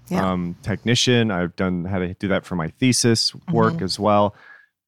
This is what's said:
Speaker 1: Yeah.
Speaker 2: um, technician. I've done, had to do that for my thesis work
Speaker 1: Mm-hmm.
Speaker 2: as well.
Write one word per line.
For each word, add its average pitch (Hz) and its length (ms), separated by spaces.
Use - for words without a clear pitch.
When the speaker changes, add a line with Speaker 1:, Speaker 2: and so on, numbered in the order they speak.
Speaker 1:
Yeah. 95 200
Speaker 2:
um, 90 340
technician. 113 680
I've 87 240
done, 92 300
had 95 160
to 90 140
do - 140
that 92 160
for 90 120
my 80 140
thesis 120 640
work 113 240
Speaker 1:
Mm-hmm. 127 100
Speaker 2:
as 92 160
well. 104 340